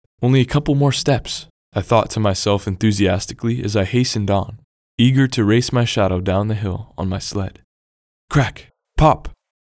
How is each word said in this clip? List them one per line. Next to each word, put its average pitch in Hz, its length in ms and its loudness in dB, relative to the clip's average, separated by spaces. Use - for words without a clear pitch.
"Only 131 200 4
a 123 40 0
couple 147 300 0
more 139 160 2
steps," - 560 -2
I 98 100 -4
thought - 300 2
to - 80 -4
myself 101 480 0
enthusiastically 101 960 0
as 104 140 -2
I 98 80 2
hastened 113 440 0
on, 98 300 -2
eager 131 320 4
to 113 160 0
race 117 260 2
my 120 140 0
shadow 95 340 0
down 98 300 -2
the 107 60 -2
hill 101 420 -6
on 95 100 -4
my 95 120 -4
sled. - 420 -8
Crack! - 420 -2
Pop! - 320 2